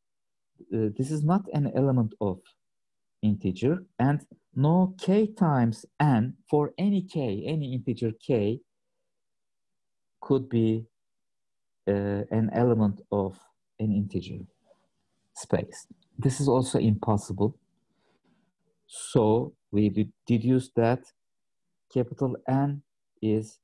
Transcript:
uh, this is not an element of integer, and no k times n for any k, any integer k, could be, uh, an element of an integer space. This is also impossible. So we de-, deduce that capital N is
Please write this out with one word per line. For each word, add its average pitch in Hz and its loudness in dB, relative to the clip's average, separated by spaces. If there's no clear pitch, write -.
uh, 110 -2
this 131 -4
is 151 -2
not 185 0
an 143 -2
element 127 0
of 95 -2
integer, 107 0
and 143 0
no 180 2
k 208 2
times 139 0
n 131 2
for 147 0
any 196 0
k, 123 -4
any 143 -4
integer 113 -2
k, 113 0
could 131 0
be, 113 0
uh, 101 -2
an 110 0
element 110 2
of 98 -2
an 110 -2
integer 95 -4
space. - -6
This 131 -2
is 139 0
also 127 2
impossible. 104 0
So 113 0
we 104 2
de-, 104 -2
deduce 123 0
that 117 0
capital 123 -2
N 143 0
is 107 -2